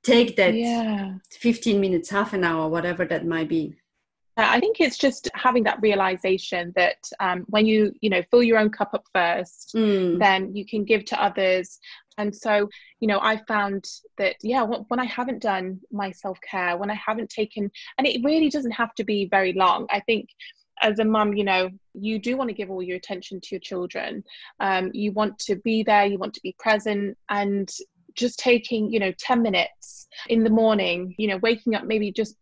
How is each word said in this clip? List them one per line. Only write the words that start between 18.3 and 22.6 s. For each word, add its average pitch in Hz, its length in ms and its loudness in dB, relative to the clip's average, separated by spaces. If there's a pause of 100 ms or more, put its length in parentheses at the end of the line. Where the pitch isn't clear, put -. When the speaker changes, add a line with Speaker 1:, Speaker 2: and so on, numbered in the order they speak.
Speaker 2:
doesn't 262 220 -2
have 226 240 -4
to 214 80 -4
be 202 260 -2
very 190 240 2
long. 185 380 2
I 202 80 0
think 220 300 -2 (520)
as 214 160 2
a 220 80 2
mum, 214 300 2
you 208 80 0
know, 185 260 0 (240)
you 214 240 -4
do 240 200 -2
want 254 120 -4
to 190 60 -8
give 190 160 -8